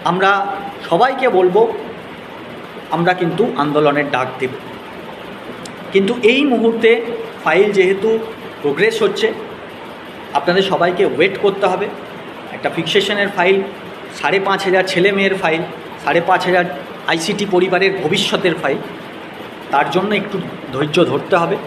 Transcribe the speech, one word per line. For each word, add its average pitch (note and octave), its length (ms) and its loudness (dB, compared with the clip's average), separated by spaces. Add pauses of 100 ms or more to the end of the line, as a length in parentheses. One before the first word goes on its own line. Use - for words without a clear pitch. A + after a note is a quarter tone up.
আমরা F#3+ 420 2 (440)
সবাইকে B3+ 400 4
বলবো, F#3 440 4 (1160)
আমরা E3+ 220 2
কিন্তু F3 440 0
আন্দোলনের D3 540 2
ডাক B2+ 160 0 (120)
দেব, C3 100 -2 (1400)
কিন্তু G3 220 4 (100)
এই B3+ 220 6
মুহূর্তে A3+ 560 4 (420)
ফাইল F#3 280 4
যেহেতু G3 480 4 (420)
প্রোগ্রেস G3 400 2
হচ্ছে, G#3+ 320 2 (1000)
আপনাদের F3 300 2
সবাইকে F3+ 420 2
ওয়েট D#3+ 360 2
করতে G3 240 2
হবে। F#3 220 0 (640)
একটা - 180 -4
ফিক্সেশনের G3 580 0
ফাইল, F#3+ 340 2 (600)
সাড়ে D#3 180 2
পাঁচ F#3+ 240 0
হাজার F#3 240 4
ছেলে F#3 240 4
মেয়ের G3 240 2
ফাইল, E3 260 0 (420)
সাড়ে D#3 240 4
পাঁচ F3+ 180 2
হাজার F3+ 200 4 (420)
আইসিটি F3+ 440 0
পরিবারের F3+ 400 4 (120)
ভবিষ্যতের F#3 520 0
ফাইল, C#3+ 220 -2 (960)
তার C#3+ 200 2
জন্য G3+ 240 0
একটু G3 240 -2 (340)
ধৈর্য D3+ 320 2
ধরতে C3+ 300 0
হবে। E3+ 200 2 (120)